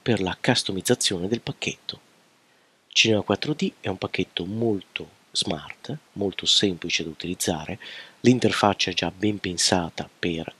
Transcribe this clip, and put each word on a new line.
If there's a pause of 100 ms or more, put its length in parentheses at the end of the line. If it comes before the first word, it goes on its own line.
per
la
customizzazione
del
pacchetto. (880)
Cinema
quattro
D
è
un
pacchetto
molto (220)
smart, (140)
molto
semplice
da
utilizzare, (400)
l'interfaccia
è
già
ben
pensata
per